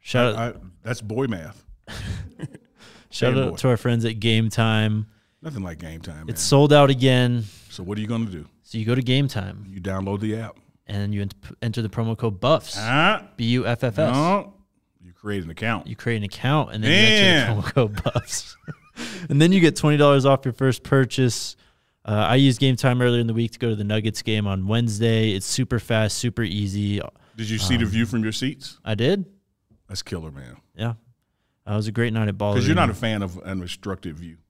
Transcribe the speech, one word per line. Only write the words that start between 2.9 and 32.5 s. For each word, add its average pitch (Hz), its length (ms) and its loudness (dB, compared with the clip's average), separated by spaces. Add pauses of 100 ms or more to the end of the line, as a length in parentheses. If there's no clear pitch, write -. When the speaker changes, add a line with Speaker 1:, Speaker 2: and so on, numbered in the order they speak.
Speaker 1:
shout 127 240 0
Speaker 2:
Hey, 135 80 2
Speaker 1:
out 127 80 0
Speaker 2:
boy. - 60 -10
Speaker 1:
to - 120 0
our 123 80 4
friends 117 280 0
at 113 160 -2
Game 113 280 4
Time. 110 580 0 (360)
Speaker 2:
Nothing 143 200 -10
like 85 160 -10
Game 82 220 -14
Time, 80 280 -14
Speaker 1:
It's 120 120 -8
Speaker 2:
man. - 80 -2
Speaker 1:
sold 143 240 6
out 143 180 8
again. 123 540 2 (260)
Speaker 2:
So - 120 -14
what 98 160 -6
are - 20 -4
you 107 60 -4
gonna 113 200 -4
do? 82 200 -12 (160)
Speaker 1:
So - 160 -10
you 110 60 -4
go 117 100 2
to 127 80 0
Game 131 260 2
Time. 101 400 -6
Speaker 2:
You 95 120 -14
download 95 400 -4
the 107 160 -2
app. 110 200 -10 (300)
Speaker 1:
And 101 280 -4
you 101 80 -2
ent-, 101 120 -6 (280)
enter 117 200 -4
the 110 60 -4
promo 113 280 -4
code 104 240 -4
buffs. 147 360 2
Speaker 2:
Huh? 143 460 2 (140)
Speaker 1:
B 120 160 -4
U 123 140 0
F 120 180 -2
F 113 140 -2
S. 151 160 2
Speaker 2:
No. 175 400 0 (480)
You 90 100 -20
create 101 320 -6
an 82 60 -10
account. 110 360 -4
Speaker 1:
You 110 100 -10
create 120 200 -2
an 104 80 -4
account, 135 480 -2
and 110 100 -6
then 127 80 2
Speaker 2:
Man. 214 320 6
Speaker 1:
you 147 300 4
enter - 20 0
the 107 140 -2
promo - 60 -10
code 107 280 0
buffs. - 600 -6
<laughs> - 40 -20 (640)
And 143 100 4
then 170 120 8
you 190 80 6
get 160 160 6
twenty 151 200 4
dollars 143 300 6
off 135 180 4
your 127 80 -2
first 131 300 0
purchase. 127 720 0 (480)
Uh, 107 80 -4 (160)
I 117 80 4
used 135 240 6
Game 131 160 2
Time 123 240 2
earlier 120 200 4
in 117 60 0
the 113 80 -2
week 113 180 -2
to - 60 -20
go 117 120 -2
to 107 60 -2
the 104 80 -4
Nuggets 107 380 -2
game 107 240 0
on 95 200 -2
Wednesday. 110 640 2
It's 95 160 -4
super 120 320 -2
fast, 110 400 0
super 117 240 -4
easy. 101 580 -2 (360)
Speaker 2:
Did 110 120 -8
you 107 100 -4
see 101 200 0
the 117 60 2
Speaker 1:
Um, 101 60 -2
Speaker 2:
view 113 160 0
from 110 160 -2
your 110 100 -4
seats? - 520 -8
Speaker 1:
I 107 100 -4
did. 175 300 0 (640)
Speaker 2:
That's 95 140 -10
killer, 80 280 -10
man. 67 260 -18 (200)
Speaker 1:
Yeah. 113 180 -6 (720)
Uh, 101 60 -6
it 104 40 0
was 104 100 -2
a 110 60 -6
great 117 200 -2
night 110 160 0
at 98 80 -4
Ball 104 180 -2